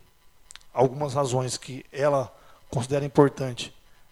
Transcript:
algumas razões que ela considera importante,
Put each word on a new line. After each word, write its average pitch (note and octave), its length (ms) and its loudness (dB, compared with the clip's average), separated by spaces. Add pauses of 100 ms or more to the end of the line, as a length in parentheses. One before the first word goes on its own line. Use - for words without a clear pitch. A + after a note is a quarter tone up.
(720)
algumas C3 400 2
razões B2+ 440 -2
que - 340 -14
ela C#3+ 420 0 (380)
considera C#3 340 -2
importante, C#3 680 2 (380)